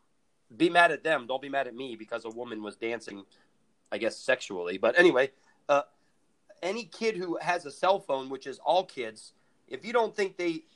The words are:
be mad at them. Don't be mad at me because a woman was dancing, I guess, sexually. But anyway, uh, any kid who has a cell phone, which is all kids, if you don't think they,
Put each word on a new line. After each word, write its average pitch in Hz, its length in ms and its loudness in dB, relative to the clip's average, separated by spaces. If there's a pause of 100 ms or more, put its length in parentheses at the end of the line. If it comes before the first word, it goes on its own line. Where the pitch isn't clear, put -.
(560)
be 160 140 4
mad 170 220 6
at 143 120 -6
them. 143 240 0
Don't 131 140 -2
be 143 60 -12
mad 135 200 -2
at 117 80 -12
me 127 200 -10
because 107 300 -8
a 113 40 -8
woman 117 320 -10
was 104 140 -10
dancing, 113 480 -8 (680)
I 107 60 -4
guess, 107 200 -2
sexually. 95 600 -4
But 120 220 2
anyway, 139 320 6 (380)
uh, 143 140 4 (800)
any 208 220 -4
kid 220 300 -2
who 175 260 -4
has 175 240 0
a 139 60 -12
cell 185 280 2
phone, 135 300 -4
which 135 180 -8
is 123 120 -10
all 175 240 4
kids, 110 500 -10 (340)
if - 180 -10
you 233 80 -8
don't 226 220 2
think 196 220 -2
they, 170 260 -2 (120)